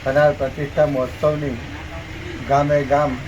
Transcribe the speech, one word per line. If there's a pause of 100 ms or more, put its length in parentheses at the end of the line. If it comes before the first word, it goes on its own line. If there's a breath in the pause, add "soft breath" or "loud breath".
થનાર
પ્રતિષ્ઠા
મહોત્સવની (920)
ગામે (140)
ગામ (160)